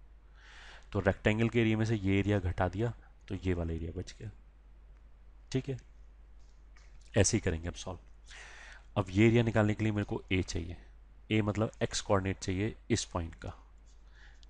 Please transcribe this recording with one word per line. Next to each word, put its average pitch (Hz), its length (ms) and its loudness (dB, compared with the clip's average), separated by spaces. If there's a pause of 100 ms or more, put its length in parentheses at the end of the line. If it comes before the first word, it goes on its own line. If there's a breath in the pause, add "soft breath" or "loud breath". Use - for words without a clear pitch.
(920 loud breath)
तो 101 80 0
रेक्टेंगल 107 480 4
के 117 120 2
एरिया 110 180 4
में 110 60 2
से 113 120 2
ये 98 220 2
एरिया 101 200 2
घटा 90 300 0
दिया, 110 240 -2 (360)
तो 104 60 -6
ये 90 200 -2
वाला 82 180 -2
एरिया 82 240 -8
बच - 240 -10
गया। 107 100 -10 (1200)
ठीक 131 160 -2
है, 127 100 -8 (1400)
ऐसे 110 200 4
ही 98 40 2
करेंगे 85 280 -4
अब 85 60 -8
सॉल्व। 90 240 -10 (1000 loud breath)
अब 101 140 2
ये 101 160 6
एरिया 117 160 6
निकालने 107 320 2
के 107 100 -2
लिए 110 80 2
मेरे 104 120 0
को - 180 -6 (100)
ए 117 100 2
चाहिए, 85 340 -6 (540)
ए 110 120 4
मतलब 104 300 0 (100)
एक्स - 180 -4
कोऑर्डिनेट 95 380 2
चाहिए 98 360 -2 (160)
इस 107 140 0
पॉइंट 82 300 -6
का, - 180 -12 (960 soft breath)